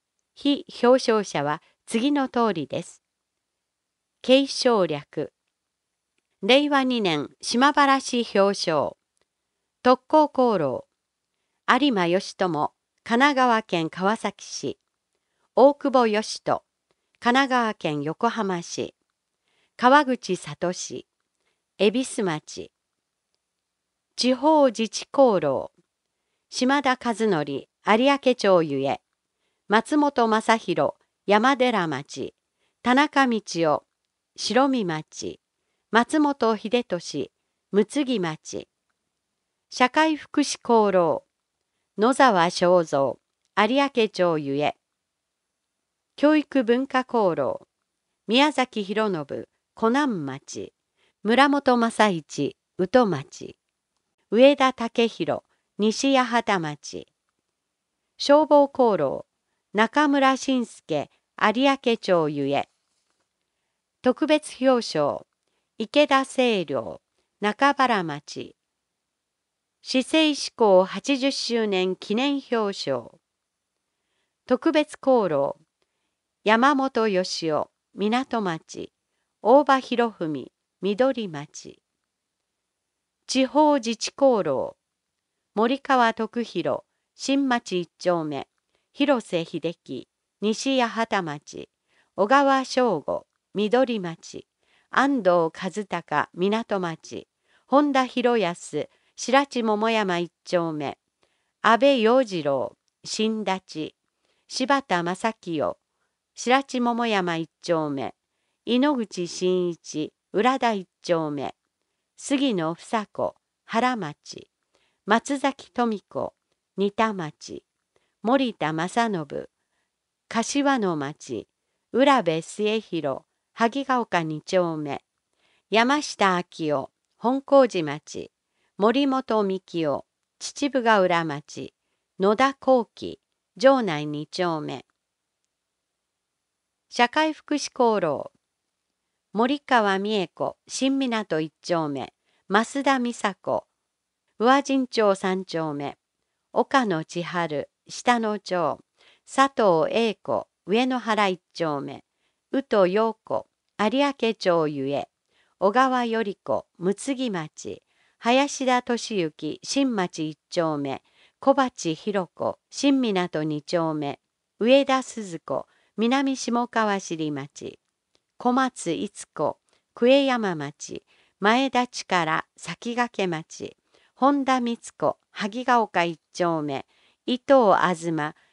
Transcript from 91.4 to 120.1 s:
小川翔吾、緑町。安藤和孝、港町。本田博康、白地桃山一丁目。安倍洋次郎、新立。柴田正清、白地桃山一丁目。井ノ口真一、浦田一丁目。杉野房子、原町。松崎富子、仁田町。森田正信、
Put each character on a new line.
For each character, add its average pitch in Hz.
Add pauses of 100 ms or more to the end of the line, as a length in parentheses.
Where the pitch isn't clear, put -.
小 190
川 269
翔 240
吾、 - (260)
緑 220
町。 - (420)
安 269
藤 175
和 185
孝、 165
港 202
町。 160 (380)
本 285
田 262
博 240
康、 170 (280)
白 269
地 254
桃 220
山 196
一 175 (120)
丁 170
目。 143 (640)
安 226
倍 269
洋 240
次 185
郎、 139 (300)
新 220
立。 190 (540)
柴 269
田 175
正 185
清、 143 (580)
白 262
地 254
桃 240
山 180
一 165 (100)
丁 160
目。 135 (500)
井 240
ノ 294
口 202
真 180
一、 - (180)
浦 247
田 233
一 190 (140)
丁 165
目。 139 (600)
杉 269
野 165
房 214
子、 - (280)
原 247
町。 - (540)
松 233
崎 -
富 226
子、 - (420)
仁 196
田 220
町。 - (600)
森 247
田 156
正 185
信、 165 (1000)